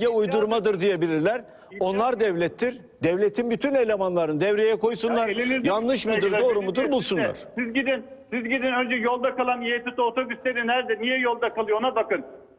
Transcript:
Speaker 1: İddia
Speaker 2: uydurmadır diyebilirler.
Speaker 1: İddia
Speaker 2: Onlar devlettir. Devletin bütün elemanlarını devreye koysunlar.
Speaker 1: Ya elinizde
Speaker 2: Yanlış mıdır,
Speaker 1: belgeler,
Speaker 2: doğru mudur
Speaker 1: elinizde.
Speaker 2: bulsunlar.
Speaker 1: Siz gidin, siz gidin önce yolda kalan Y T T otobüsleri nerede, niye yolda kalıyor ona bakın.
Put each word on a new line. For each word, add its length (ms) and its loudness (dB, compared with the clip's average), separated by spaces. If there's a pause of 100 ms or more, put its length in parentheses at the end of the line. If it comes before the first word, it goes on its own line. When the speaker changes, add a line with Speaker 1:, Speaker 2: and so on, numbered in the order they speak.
Speaker 1:
İddia 40 4
Speaker 2:
uydurmadır 720 2
diyebilirler. 600 2 (300)
Speaker 1:
İddia 160 -2
Speaker 2:
Onlar 320 0
devlettir. 640 0 (220)
Devletin 480 2
bütün 220 0
elemanlarını 640 2
devreye 360 4
koysunlar. 520 0
Speaker 1:
Ya 60 -2
elinizde 360 0
Speaker 2:
Yanlış 360 0
mıdır, 160 2
Speaker 1:
belgeler, 180 2
Speaker 2:
doğru 220 4
mudur 200 -2
Speaker 1:
elinizde. 140 2
Speaker 2:
bulsunlar. 400 0 (220)
Speaker 1:
Siz 160 -4
gidin, 300 0 (300)
siz 100 -2
gidin 300 0
önce 220 0
yolda 400 0
kalan 260 0
Y 220 -2
T 120 -8
T 60 -2
otobüsleri 680 -2
nerede, 340 -2
niye 180 0
yolda 340 0
kalıyor 260 0
ona 160 -2
bakın. 300 -2 (340)